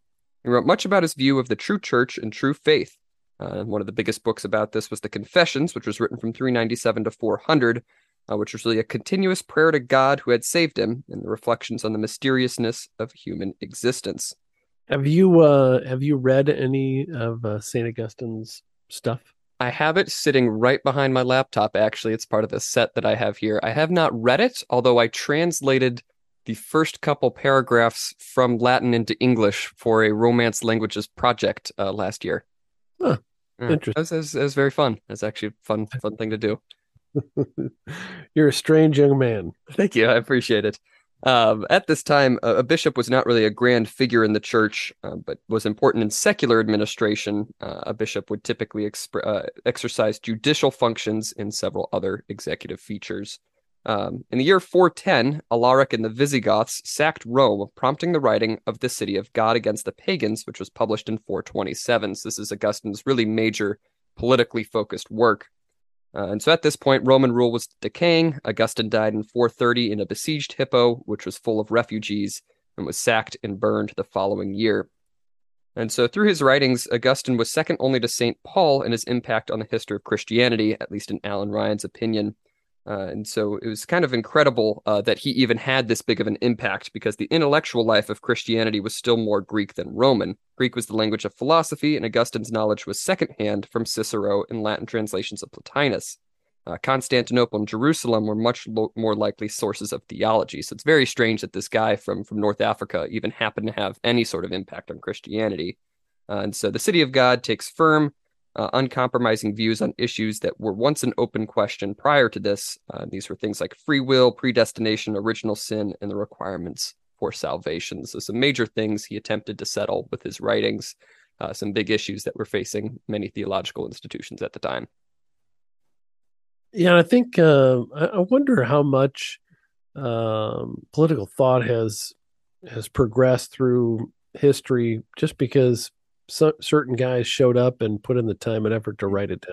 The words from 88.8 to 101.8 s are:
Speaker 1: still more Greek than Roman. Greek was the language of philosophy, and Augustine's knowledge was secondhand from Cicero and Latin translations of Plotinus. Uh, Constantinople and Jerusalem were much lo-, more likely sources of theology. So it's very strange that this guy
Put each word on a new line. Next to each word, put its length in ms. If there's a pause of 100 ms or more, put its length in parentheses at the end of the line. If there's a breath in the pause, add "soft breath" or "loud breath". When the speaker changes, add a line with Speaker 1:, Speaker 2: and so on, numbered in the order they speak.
Speaker 1:
still 220
more 240
Greek 340
than 180
Roman. 420 (200)
Greek 200
was 120
the 80
language 280
of 120
philosophy, 640
and 80
Augustine's 460
knowledge 360
was 120
secondhand 720
from 160
Cicero 640
and 140
Latin 240
translations 560
of 80
Plotinus. 680 (480)
Uh, 160
Constantinople 800
and 80
Jerusalem 580
were 80
much 320
lo-, 300
more 180
likely 360
sources 440
of 120
theology. 580
So 100
it's 100
very 220
strange 360
that 120
this 140
guy 280